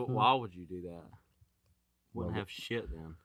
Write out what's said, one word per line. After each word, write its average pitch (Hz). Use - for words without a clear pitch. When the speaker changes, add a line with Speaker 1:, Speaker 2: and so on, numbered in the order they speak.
Speaker 1:
Mm-hmm. 127
Speaker 2:
why 113
would 113
you 90
do 90
that? 85
Wouldn't 113
Speaker 1:
Well, 107
Speaker 2:
have 101
shit -
then. 80